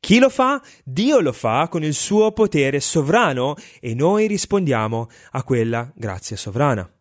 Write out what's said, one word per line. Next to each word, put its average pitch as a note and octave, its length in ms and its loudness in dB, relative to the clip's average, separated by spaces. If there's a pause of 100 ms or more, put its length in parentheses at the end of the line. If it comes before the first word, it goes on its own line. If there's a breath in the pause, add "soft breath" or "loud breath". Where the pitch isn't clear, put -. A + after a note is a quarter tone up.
Chi A3 180 4
lo C4 100 6
fa? C4+ 320 0 (220 loud breath)
Dio A3 380 2
lo C#3+ 120 0
fa B2+ 360 0
con D#3+ 160 -4
il D3+ 100 -2
suo G#3+ 380 2
potere C#3+ 480 0
sovrano D3 760 0 (260 loud breath)
e A#2 140 -6
noi F#3+ 320 2
rispondiamo A#2+ 800 -2 (220 loud breath)
a C3 140 -6
quella A#2 500 -2
grazia G2+ 420 -8
sovrana. A2 520 -2 (120)